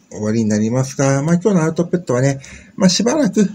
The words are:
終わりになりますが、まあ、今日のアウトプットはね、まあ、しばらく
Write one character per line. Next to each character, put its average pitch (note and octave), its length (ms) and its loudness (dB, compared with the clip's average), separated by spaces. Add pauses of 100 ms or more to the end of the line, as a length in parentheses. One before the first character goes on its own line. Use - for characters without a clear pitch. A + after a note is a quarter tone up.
(100)
終 - 100 -12
わ G#2+ 120 -2
り A2+ 120 0
に G#2 40 0
な G#2+ 100 0
り A2 120 -2
ま C3 140 0
す C3+ 120 -10
が、 C#3 260 2
ま E3 100 0
あ、 - 20 6
今 G3 180 0
日 - 20 2
の D#3+ 100 2
ア D#3+ 60 0
ウ D#3+ 40 -6
ト F3 100 0
プ F3+ 120 -2
ッ F3 80 -8
ト B2+ 100 -2
は B2 60 0
ね、 C3+ 200 0 (360)
ま F#3+ 100 2
あ、 - 20 6
し - 140 2
ば A#3+ 120 0
ら C4+ 160 2
く G3+ 240 2